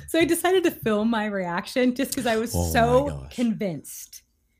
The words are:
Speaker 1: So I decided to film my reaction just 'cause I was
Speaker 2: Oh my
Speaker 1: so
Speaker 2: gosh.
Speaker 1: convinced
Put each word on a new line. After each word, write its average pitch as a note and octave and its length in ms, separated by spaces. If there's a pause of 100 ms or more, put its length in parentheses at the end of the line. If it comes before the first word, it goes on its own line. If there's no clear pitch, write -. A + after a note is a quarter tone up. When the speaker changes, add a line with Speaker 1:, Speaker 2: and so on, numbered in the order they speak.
Speaker 1:
So E4 100
I E4+ 60
decided F4 400
to E4+ 60
film G#3+ 400
my G#3+ 160
reaction G3 680
just B3+ 200
'cause B3 120
I A3+ 100
was A3+ 180
Speaker 2:
Oh - 120
my - 60
Speaker 1:
so B3 340
Speaker 2:
gosh. - 280
Speaker 1:
convinced G3 880 (380)